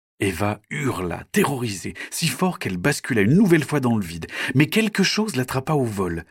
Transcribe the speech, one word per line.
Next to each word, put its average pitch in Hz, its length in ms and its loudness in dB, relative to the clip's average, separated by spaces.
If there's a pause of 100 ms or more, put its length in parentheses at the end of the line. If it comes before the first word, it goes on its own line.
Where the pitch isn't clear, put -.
(220)
Eva 101 380 -2 (100)
hurla, - 640 -6
terrorisée, 117 640 -2 (180)
si - 160 -4
fort 180 320 -2
qu'elle - 160 -4
bascula 110 460 0
une 113 140 6
nouvelle 170 280 6
fois 147 160 0
dans 123 160 2
le 101 100 0
vide, 82 220 -10 (260)
mais 147 140 6
quelque 208 340 0
chose 208 360 0
l'attrapa 127 380 -2
au 131 100 2
vol 92 460 -4